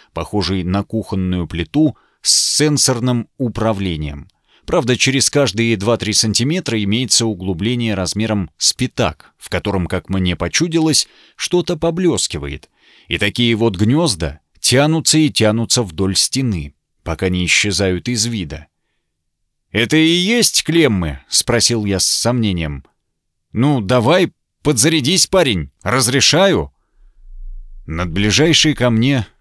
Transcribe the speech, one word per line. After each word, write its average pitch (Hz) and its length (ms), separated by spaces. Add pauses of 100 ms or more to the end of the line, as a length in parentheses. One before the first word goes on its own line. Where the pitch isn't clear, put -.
(140)
похожий 90 500
на 95 180
кухонную 92 640
плиту — 120 500 (260)
с - 340
сенсорным 127 800
управлением. 92 920 (360)
Правда, 127 320
через 131 320
каждые 117 480
два-три 107 360
сантиметра 117 680
имеется 113 440
углубление 104 680
размером 101 640
с - 160
пятак, - 640
в - 140
котором, 92 380
как 90 200
мне 92 280
почудилось, 160 720 (280)
что-то 175 400
поблескивает. 151 920 (380)
И 85 100
такие 117 380
вот 107 200
гнезда 104 640 (200)
тянутся 151 580
и 151 120
тянутся 113 520
вдоль 95 340
стены, 98 580 (280)
пока 87 260
не 90 160
исчезают 92 640
из 117 160
вида. 85 440 (1040)
"Это 117 240
и 160 100
есть 185 580
клеммы?" — 104 640
спросил 117 560
я 98 140
с - 80
сомнением. 92 760 (680)
"Ну, 135 280
давай, 127 520 (300)
подзарядись, 160 640
парень, 120 440 (120)
разрешаю". 127 880 (1120)
Над 170 260
ближайшей 160 640
ко 123 160
мне 117 360 (140)